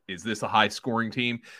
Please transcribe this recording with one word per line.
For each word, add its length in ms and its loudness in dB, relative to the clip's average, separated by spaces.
is 160 -8
this 220 -4
a 40 -2
high 200 6
scoring 420 -2
team? 300 -2